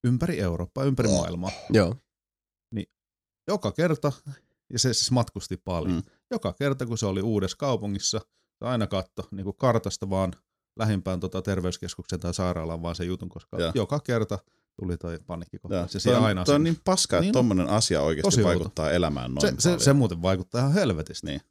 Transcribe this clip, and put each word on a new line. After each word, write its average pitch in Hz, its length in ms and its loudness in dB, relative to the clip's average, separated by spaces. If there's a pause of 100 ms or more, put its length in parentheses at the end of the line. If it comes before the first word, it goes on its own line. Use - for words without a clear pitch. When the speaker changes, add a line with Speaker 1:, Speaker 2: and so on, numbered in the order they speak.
Speaker 1:
ympäri 127 340 0
Eurooppaa, 87 440 -2
ympäri 127 240 2
maailmaa. 85 420 0 (200)
Speaker 2:
Joo. 101 240 6 (800)
Speaker 1:
Niin 101 120 -6 (640)
joka 180 240 -2
kerta, 151 400 0 (600)
ja 120 60 -4
se 123 160 2
siis - 160 0
matkusti 113 460 0
paljon, 87 400 -2
Speaker 3:
Mm. 82 60 0 (280)
Speaker 1:
joka 101 220 -2
kerta 135 340 -2
kun 117 120 -4
se 110 80 -2
oli 95 160 0
uudessa 104 340 0
kaupungissa, 107 640 -2 (400)
se - 100 -10
aina 113 180 0
katto - 440 -6
niinku 98 220 -8
kartasta 110 580 0
vaan 95 220 0 (460)
lähimpään 95 420 0
tota 92 220 -4
terveyskeskuksen 90 760 -4
tai 87 140 -4
sairaalaan 82 480 -2
vaan 85 140 -4
sen 87 100 -4
jutun, 90 220 -6
koska - 320 -12
Speaker 3:
Joo. 82 140 0
Speaker 1:
joka 131 260 0
kerta 110 380 -2 (420)
tuli 87 160 -4
toi 82 300 -8
paniikkikohtaus. 90 540 -8
Speaker 3:
Joo. 85 140 -4
Speaker 1:
Ja 95 60 -4
se 127 100 2
Speaker 3:
Toi 123 80 4
on, 117 60 4
Speaker 1:
aina 95 200 2
Speaker 3:
toi 143 100 4
on 147 40 4
Speaker 1:
sen 156 60 4
Speaker 3:
niin 165 200 0
paskaa, 185 320 2
että 85 60 6
Speaker 1:
Niin 90 60 2
on. 107 40 2
Speaker 3:
tommonen 98 360 4
asia 92 340 2
oikeesti 78 240 0
Speaker 1:
Tosi 123 140 4
outo. 95 80 6
Speaker 3:
vaikuttaa 80 420 0
elämään 71 440 0
noin 71 60 -2
Speaker 1:
Se, - 200 2
se, 160 80 4
Speaker 3:
paljon. 175 120 2
Speaker 1:
se 139 120 6
muuten 95 300 2
vaikuttaa 95 380 0
ihan 135 140 2
helvetisti. 95 520 0
Speaker 3:
Niin. 69 140 -4 (100)